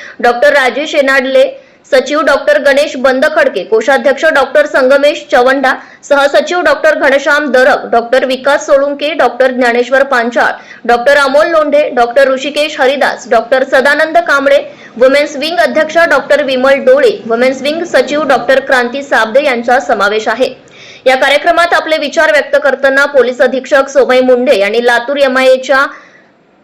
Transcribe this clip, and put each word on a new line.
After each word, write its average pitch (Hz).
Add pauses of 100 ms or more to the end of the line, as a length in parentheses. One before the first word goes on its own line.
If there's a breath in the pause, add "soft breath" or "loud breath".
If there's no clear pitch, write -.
(200 loud breath)
डॉक्टर 240
राजेश 285
एनाडले, 269 (480 loud breath)
सचिव 285
डॉक्टर 294
गणेश 285
बंदखडके, 262
कोषाध्यक्ष 262
डॉक्टर 285
संगमेश 285
चवंडा, 262 (360 loud breath)
सहसचिव 294
डॉक्टर 302
घनश्याम 285
दरग, 254
डॉक्टर 240
विकास 269
सोळुंके, 285
डॉक्टर 254
ज्ञानेश्वर 247
पांचाळ, 247 (320 loud breath)
डॉक्टर 240
अमोल 285
लोंढे, 302
डॉक्टर 247
ऋषिकेश 294
हरिदास, 254
डॉक्टर 247
सदानंद 294
कांबळे, 285 (340 loud breath)
वुमेन्स 285
विंग 320
अध्यक्ष 311 (120)
डॉक्टर 277
विमल 262
डोळे, 254
वुमेन्स 247
विंग 302
सचिव 294
डॉक्टर 269
क्रांती 247
साबदे 240
यांचा 247
समावेश 214
आहे. - (340 loud breath)
या 262
कार्यक्रमात 302
आपले 311
विचार 311
व्यक्त 285
करताना 269
पोलीस 262
अधीक्षक 269
सोमय 254
मुंडे 254
यांनी 214
लातूर 240
एमआयएच्या, 262 (760 loud breath)